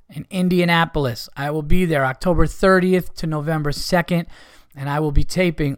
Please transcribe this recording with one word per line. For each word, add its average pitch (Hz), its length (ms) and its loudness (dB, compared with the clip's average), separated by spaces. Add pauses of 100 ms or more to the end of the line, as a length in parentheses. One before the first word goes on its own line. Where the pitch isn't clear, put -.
in - 220 -12
Indianapolis. 170 1040 0
I 143 140 -6
will 156 120 -4
be 175 220 4
there 147 220 0
October 160 400 0
thirtieth 185 720 2
to 180 100 -6
November 151 460 -4
second, 170 540 -2 (480)
and 139 140 -10
I 147 120 -2
will 151 120 -2
be - 120 6
taping 160 540 -2